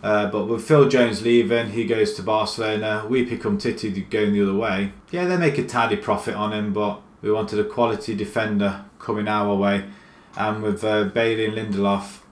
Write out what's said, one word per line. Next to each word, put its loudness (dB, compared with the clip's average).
Uh, 0
but -2
with -4
Phil 8
Jones 2
leaving, 4
he -2
goes 2
to -10
Barcelona. -2
We 2
pick -6
Umtiti -2
going 2
the 4
other 2
way. -2
Yeah, -2
they 0
make 2
a -2
tidy 0
profit -2
on -2
him, -2
but -2
we -2
wanted -2
a 2
quality -2
defender -2
coming -4
our 0
way. 2
And -2
with, -2
uh, 2
Bailey 0
and -4
Lindelof -2